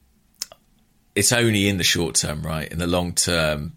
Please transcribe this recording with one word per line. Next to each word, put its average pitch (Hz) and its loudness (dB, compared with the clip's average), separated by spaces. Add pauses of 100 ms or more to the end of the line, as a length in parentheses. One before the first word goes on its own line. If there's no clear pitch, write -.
(1160)
it's 101 2
only 110 4
in 98 0
the 82 0
short 85 0
term, 78 -2
right? 78 -6
In 78 -8
the 87 -2
long 87 0
term, 80 0